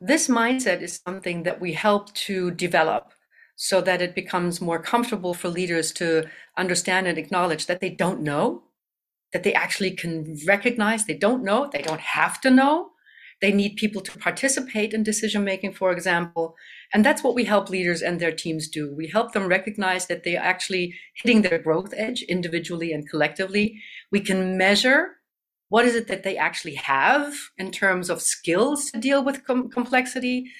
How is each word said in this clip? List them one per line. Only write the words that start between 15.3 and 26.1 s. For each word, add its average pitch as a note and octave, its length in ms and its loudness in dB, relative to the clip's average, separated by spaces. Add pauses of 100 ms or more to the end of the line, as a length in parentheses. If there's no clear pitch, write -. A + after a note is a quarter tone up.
making, F#3+ 300 -4
for F#3 180 2
example. E3+ 640 -2 (380)
And G#3 100 6
that's - 180 4
what B3+ 120 2
we B3 100 0
help G3+ 240 2
leaders F3 320 -2
and F3 200 -2
their E3+ 120 0
teams D#3+ 360 -6
do. D3 260 -6
We D#3+ 140 -8
help A3 240 -2
them G3 140 -2
recognize F#3+ 600 -2
that F3 180 -6
they F3 140 -2
are - 40 -4
actually F3+ 520 -2 (200)
hitting A3+ 280 6
their F3 160 2
growth D#3+ 360 0
edge A3 280 -4
individually E3+ 680 -4
and D3 200 -6
collectively. F#3+ 720 -2 (280)
We G3+ 100 2
can F#3+ 360 0
measure B3+ 600 4 (520)
what A3+ 160 6
is A#3+ 100 4
it A#3 140 -2
that F#3+ 140 -4